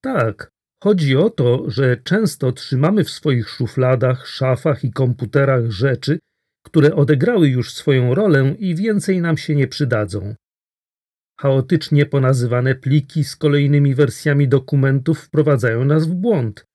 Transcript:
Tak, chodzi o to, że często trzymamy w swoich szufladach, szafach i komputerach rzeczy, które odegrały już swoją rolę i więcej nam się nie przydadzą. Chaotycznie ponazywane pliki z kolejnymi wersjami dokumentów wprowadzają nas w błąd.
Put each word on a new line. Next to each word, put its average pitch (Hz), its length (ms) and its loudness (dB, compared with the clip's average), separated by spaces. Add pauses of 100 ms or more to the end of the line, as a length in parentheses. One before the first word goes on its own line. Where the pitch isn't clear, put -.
Tak, 143 460 -4 (340)
chodzi 165 320 2
o 190 140 2
to, 123 400 0
że 123 280 0
często 170 540 -2
trzymamy 151 520 0
w - 60 -4
swoich 123 400 -4
szufladach, 127 800 -2
szafach 131 560 -2
i 123 80 -4
komputerach 127 800 0
rzeczy, 131 480 -2 (460)
które 151 300 4
odegrały 151 540 2
już 123 240 -2
swoją 131 420 0
rolę 151 440 2
i 180 160 -4
więcej 196 460 -2
nam 165 160 0
się - 180 -4
nie 135 120 2
przydadzą. 107 680 -4 (1040)
Chaotycznie 143 680 0
ponazywane 127 720 0
pliki 139 480 -2
z - 120 -8
kolejnymi 143 600 2
wersjami 143 520 0
dokumentów 135 720 0
wprowadzają 127 680 0
nas 156 220 2
w 175 60 -4
błąd. 175 600 -2